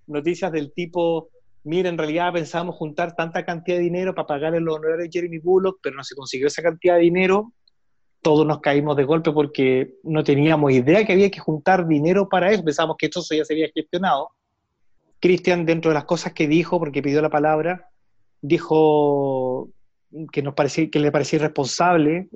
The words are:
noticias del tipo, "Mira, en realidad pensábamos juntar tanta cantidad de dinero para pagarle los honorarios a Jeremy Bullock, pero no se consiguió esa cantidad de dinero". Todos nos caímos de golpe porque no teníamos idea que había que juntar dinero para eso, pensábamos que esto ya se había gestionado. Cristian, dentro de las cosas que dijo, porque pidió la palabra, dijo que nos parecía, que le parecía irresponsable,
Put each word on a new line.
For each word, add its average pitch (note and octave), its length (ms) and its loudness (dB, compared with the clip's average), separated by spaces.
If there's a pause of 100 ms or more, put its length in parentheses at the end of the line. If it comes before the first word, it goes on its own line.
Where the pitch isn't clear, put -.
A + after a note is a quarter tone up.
noticias E3 460 -4
del D3 220 -6
tipo, E3+ 560 -4 (340)
"Mira, F3+ 240 -2
en E3+ 100 -6
realidad E3 340 -2
pensábamos E3+ 440 -6
juntar E3+ 400 -6
tanta E3+ 280 -6
cantidad F3 340 -4
de F3 60 0
dinero F3+ 300 -2
para D#3 120 -6
pagarle D#3+ 340 -2
los D#3+ 160 -2
honorarios E3 320 -4
a - 20 -18
Jeremy E3+ 280 -6
Bullock, F#3+ 440 0
pero C3+ 140 -8
no C#3 80 -16
se - 100 -16
consiguió C3+ 320 -4
esa D3 160 -4
cantidad E3+ 340 2
de E3+ 60 6
dinero". F#3 500 2 (680)
Todos D#3 240 4
nos D3+ 140 -2
caímos C#3+ 380 0
de C#3 60 4
golpe E3 280 0
porque C3+ 720 0
no D#3 200 -2
teníamos D3 500 2
idea D3+ 340 4
que G3+ 80 0
había G3 160 6
que - 100 -14
juntar E3+ 480 0
dinero E3+ 400 2
para F#3 240 2
eso, G3+ 100 0
pensábamos D#3+ 360 -2
que D#3 80 -4
esto D#3+ 240 -6
ya D3+ 160 -2
se D#3 80 -4
había D#3 200 -2
gestionado. E3 540 -2 (920)
Cristian, F3 440 2
dentro E3 260 0
de D#3 40 4
las D3 100 -2
cosas F3 300 -4
que D#3+ 120 -2
dijo, E3 320 2
porque C#3+ 240 -4
pidió D3 200 0
la D3+ 80 0
palabra, D#3 580 0 (720)
dijo C#3+ 1080 0 (640)
que D3 100 -4
nos C#3 120 -6
parecía, D3+ 360 -2
que D#3 80 0
le D3 140 0
parecía D3+ 260 0
irresponsable, D#3 960 0